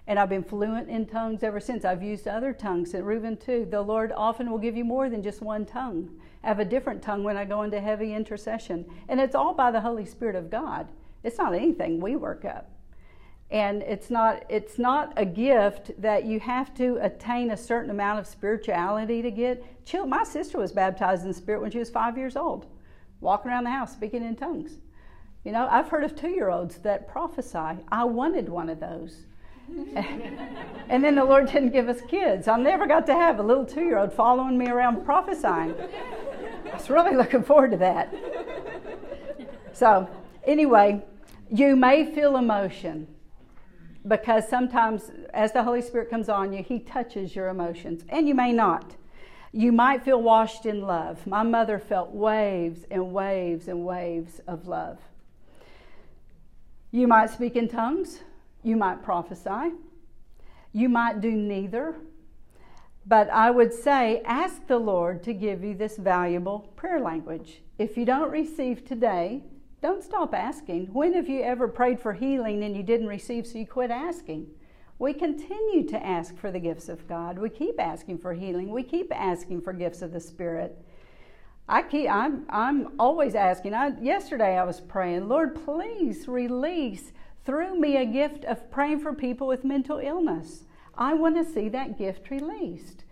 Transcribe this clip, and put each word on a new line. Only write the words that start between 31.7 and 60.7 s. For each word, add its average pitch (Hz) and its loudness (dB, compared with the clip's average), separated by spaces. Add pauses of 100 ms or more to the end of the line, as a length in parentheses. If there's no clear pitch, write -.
give 247 4
us 240 -4
kids. 254 0
I 220 6
never 302 4
got 320 6
to 302 4
have 330 6
a 208 0
little 240 4
two-year-old 247 0
following 254 4
me 247 2
around 240 2
prophesying. 233 2 (960)
I - -8
was - -8
really 320 6
looking 247 6
forward 269 8
to 190 4
that. 170 2 (1600)
So, 202 6 (360)
anyway, 226 8 (460)
you 269 8
may 269 8
feel 285 4
emotion, 190 -2 (920)
because 220 4
sometimes 247 2 (240)
as 214 2
the 247 4
Holy 240 0
Spirit 233 -4
comes 226 -2
on 196 0
you, 196 -6
he 240 -4
touches 220 -6
your 190 -2
emotions, 170 -6
and 302 2
you 285 4
may 247 4
not. 214 2 (560)
You 226 4
might 247 6
feel 262 4
washed 226 6
in 208 -2
love. 170 -4
My 196 2
mother 226 2
felt 190 -2
waves 202 0
and 185 -2
waves 185 -2
and 175 -6
waves 175 -6
of 165 -10
love. 165 -6 (1900)
You 247 4
might 226 8
speak 190 -4
in 233 2
tongues. 240 -4 (440)
You 226 2
might 185 0
prophesy. 190 -4 (1000)